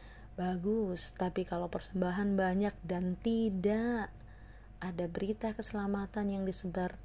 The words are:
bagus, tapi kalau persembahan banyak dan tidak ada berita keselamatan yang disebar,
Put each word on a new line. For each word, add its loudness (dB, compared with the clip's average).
bagus, 0
tapi 2
kalau 0
persembahan 2
banyak 4
dan 0
tidak 2
ada -2
berita -2
keselamatan 0
yang 0
disebar, -2